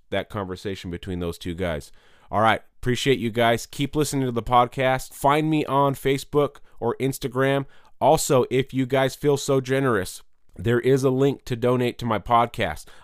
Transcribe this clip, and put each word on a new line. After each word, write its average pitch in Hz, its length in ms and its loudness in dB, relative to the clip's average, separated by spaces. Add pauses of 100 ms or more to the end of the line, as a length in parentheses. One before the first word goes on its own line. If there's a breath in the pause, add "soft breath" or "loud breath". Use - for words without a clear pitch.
(120)
that 98 180 -4
conversation 95 600 -8
between 87 300 -8
those 85 180 -6
two 87 180 -8
guys. 82 360 -6 (400 soft breath)
All 98 100 0
right. 110 200 4 (200)
Appreciate 127 380 0
you 117 100 -4
guys. 117 360 2
Keep 143 300 -6
listening 143 300 0
to 127 60 -2
the 117 120 -4
podcast. 127 680 2
Find 151 360 2
me 151 160 0
on 139 280 0
Facebook 139 640 -2 (220 soft breath)
or 113 200 -2
Instagram. 135 640 -2 (360 soft breath)
Also, 135 480 4
if 131 240 0
you 131 120 0
guys 131 300 0
feel 143 220 2
so 135 240 0
generous, 127 600 -2 (340)
there 117 240 0
is 131 240 4
a 135 60 2
link 131 360 0
to 127 100 -6
donate 123 440 0
to 120 60 -8
my 110 140 0
podcast. 117 680 0 (180 loud breath)